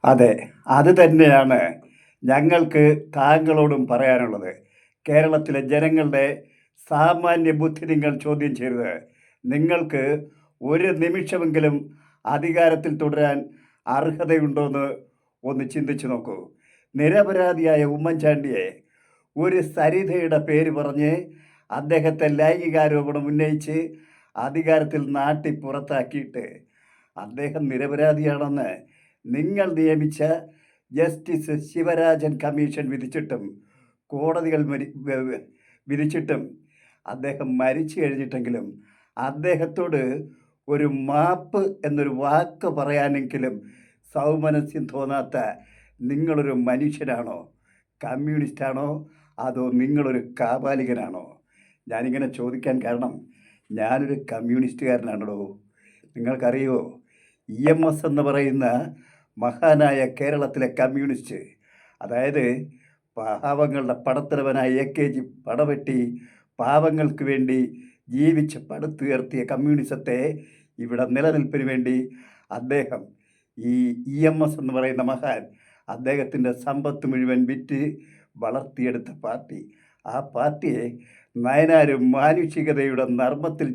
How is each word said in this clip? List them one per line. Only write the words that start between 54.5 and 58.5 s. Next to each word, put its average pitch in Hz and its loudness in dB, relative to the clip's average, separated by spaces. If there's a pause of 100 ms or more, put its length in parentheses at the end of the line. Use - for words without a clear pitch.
നിങ്ങൾക്കറിയോ, 127 -2 (720)
ഇ 113 -8 (100)
എം 160 4
എസ് 151 -2
എന്ന് 143 0
പറയുന്ന 135 0 (760)